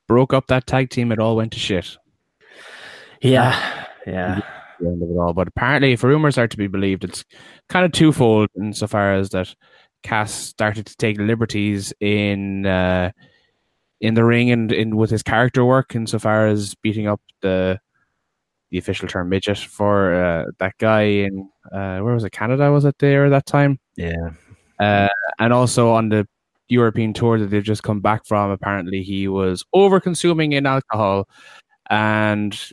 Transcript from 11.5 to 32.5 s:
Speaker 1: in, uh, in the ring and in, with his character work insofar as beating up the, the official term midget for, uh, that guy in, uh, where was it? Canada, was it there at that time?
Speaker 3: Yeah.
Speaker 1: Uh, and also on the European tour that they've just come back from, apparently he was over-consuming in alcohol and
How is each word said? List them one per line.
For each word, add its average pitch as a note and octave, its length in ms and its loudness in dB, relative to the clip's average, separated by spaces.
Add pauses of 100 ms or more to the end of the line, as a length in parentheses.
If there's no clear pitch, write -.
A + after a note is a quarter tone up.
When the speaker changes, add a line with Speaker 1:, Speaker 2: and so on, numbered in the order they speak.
Speaker 1:
in, G2+ 680 -2
uh, F#2 460 0 (880)
in A2+ 140 0
the A#2 100 4
ring A#2+ 260 4
and A#2 220 0
in, A2 240 -2
with A2 140 2
his A2 120 -2
character B2 420 2
work C3 300 2
insofar A2 540 0
as G#2 260 -2
beating G#2+ 320 -4
up G#2 140 -2 (220)
the, F#2 360 0 (920)
the F#2 80 -6
official F#2 280 -6
term F2+ 220 -6
midget G2 300 -2
for, G2+ 560 0
uh, F2 300 0 (140)
that F#2+ 200 -4
guy A2 240 2
in, G2 460 -2 (240)
uh, F#2+ 280 -6
where A#2+ 140 0
was A#2 100 -2
it? G2 80 -8
Canada, C3+ 400 0
was C#3+ 120 4
it C#3+ 140 0
there C#3+ 280 4
at C#3+ 40 4
that C#3 160 2
time? C#3+ 320 2 (180)
Speaker 3:
Yeah. E2+ 340 -6 (480)
Speaker 1:
Uh, G2+ 300 2 (300)
and A#2 140 2
also B2 380 4
on A2+ 200 2
the G#2+ 160 2 (420)
European A2+ 440 2
tour A2+ 260 2
that G#2+ 80 0
they've G#2 160 0
just G#2 220 -4
come G#2 160 -2
back G#2 260 0
from, G2+ 240 0
apparently G2 500 -4
he G2 280 -4
was F#2+ 440 -2
over-consuming F3 800 2
in C#3+ 160 0
alcohol G#2+ 640 0 (600)
and G#2+ 680 0 (140)